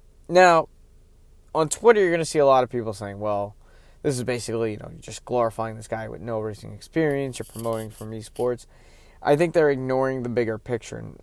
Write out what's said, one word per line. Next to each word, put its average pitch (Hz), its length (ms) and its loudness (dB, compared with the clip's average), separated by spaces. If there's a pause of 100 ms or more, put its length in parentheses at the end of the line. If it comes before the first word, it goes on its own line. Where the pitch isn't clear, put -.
(300)
Now, 170 400 6 (840)
on 156 140 0
Twitter, 214 340 6
you're 180 100 4
gonna 170 140 0
see - 140 0
a 147 60 6
lot 131 180 6
of 120 60 -4
people 113 240 -4
saying, 101 260 -10
"Well, 104 360 -4 (460)
this 147 140 0
is 123 80 -4
basically, 113 480 -4
you 104 60 -10
know, - 140 -14
you're - 100 -18
just - 240 -16
glorifying 113 500 -2
this 113 120 -16
guy 110 200 -8
with 117 140 -14
no 113 180 -6
racing 107 340 -10
experience, 139 680 -4
you're - 60 -12
promoting 113 440 -6
from 110 220 -14
esports." 120 540 -6 (560)
I 147 140 4
think 165 180 2
they're 156 160 4
ignoring 131 540 -2
the 120 60 -6
bigger 110 280 0
picture, 113 400 -8
and 110 260 -14